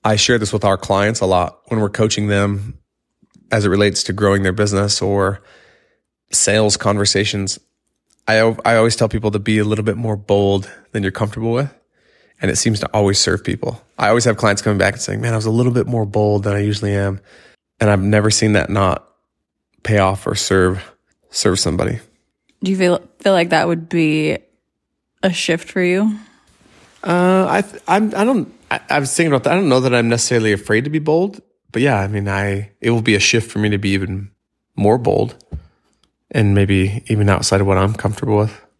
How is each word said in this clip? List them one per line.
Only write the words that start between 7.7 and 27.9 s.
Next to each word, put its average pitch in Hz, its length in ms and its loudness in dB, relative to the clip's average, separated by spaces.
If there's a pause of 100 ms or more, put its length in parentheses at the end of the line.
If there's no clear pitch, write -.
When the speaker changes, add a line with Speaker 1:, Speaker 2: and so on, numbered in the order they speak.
Speaker 1:
I, 110 120 2 (260)
I 117 120 4
always 113 200 2
tell 113 120 0
people 107 220 -2
to 104 80 -4
be 107 200 0
a 104 60 2
little 107 200 -2
bit 107 120 -2
more 110 200 -4
bold 101 520 0 (220)
than 104 120 -4
you're 95 100 -2
comfortable 113 400 -4
with. 139 200 -4 (680)
And 98 100 0
it - 60 -2
seems 107 240 0
to - 120 -6
always 101 280 2
serve 92 240 -2
people. - 360 -6 (180)
I 107 100 2
always 117 160 2
have 110 120 2
clients 101 260 0
coming 104 160 0
back 95 160 0
and 123 60 -12
saying, 104 200 -6
"Man, 117 120 -2
I 110 40 -2
was 110 100 -2
a 110 40 0
little 120 200 2
bit 120 160 0
more 117 180 -2
bold 104 380 0
than 101 120 -2
I 101 40 0
usually 101 340 -2
am." 98 280 -2 (580)
And 110 100 2
I've 101 140 2
never 107 300 2
seen 107 220 2
that 90 140 2
not 98 400 -2 (760)
pay 107 140 0
off 95 280 0
or 107 80 -2
serve, 92 480 0 (480)
serve 95 300 0
somebody. 85 400 -2 (640)
Speaker 2:
Do 190 80 -2
you 190 40 0
feel, 180 220 2 (220)
feel 196 120 2
like 175 180 2
that 160 180 2
would 165 200 -4
be 156 500 -2 (840)
a 190 100 0
shift - 380 -4
for 185 120 -2
you? 202 360 0 (840)
Speaker 1:
Uh, 180 440 2
I, 196 140 0
th-, - 260 -10
I'm, 208 260 2